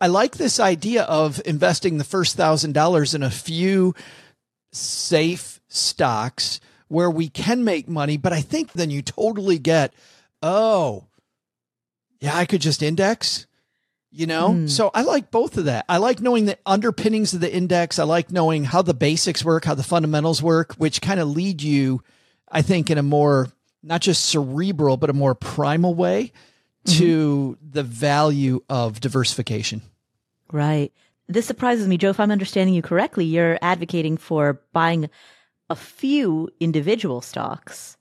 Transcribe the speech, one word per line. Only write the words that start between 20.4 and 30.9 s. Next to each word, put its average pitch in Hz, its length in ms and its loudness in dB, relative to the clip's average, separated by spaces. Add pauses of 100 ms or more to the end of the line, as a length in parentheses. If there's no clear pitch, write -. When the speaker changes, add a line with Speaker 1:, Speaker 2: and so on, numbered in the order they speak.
Speaker 1:
work, 165 360 2
which 156 220 0
kinda 190 240 0
lead 160 380 -2
you, 139 400 2 (480)
I 156 120 2
think, 170 280 2
in 151 80 2
a 143 40 2
more, 143 480 2 (320)
not 165 180 -4
just - 260 0
cerebral, 147 720 0
but 143 140 0
a 139 40 0
more 139 200 2
primal 160 600 0
way 180 380 0 (540)
Speaker 2:
Mm-hmm. 170 140 4
Speaker 1:
to 147 600 2
the 147 220 -6
value 139 880 0
of 117 300 -2
diversification. 117 800 -4 (720)
Speaker 2:
Right. 147 380 0 (360)